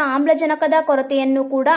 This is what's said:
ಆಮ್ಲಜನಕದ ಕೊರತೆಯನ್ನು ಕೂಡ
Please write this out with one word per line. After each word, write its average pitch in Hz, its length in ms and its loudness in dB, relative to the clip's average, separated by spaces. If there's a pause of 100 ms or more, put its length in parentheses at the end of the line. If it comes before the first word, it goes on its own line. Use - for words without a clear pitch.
ಆಮ್ಲಜನಕದ 302 800 0
ಕೊರತೆಯನ್ನು 269 600 0
ಕೂಡ 269 340 -2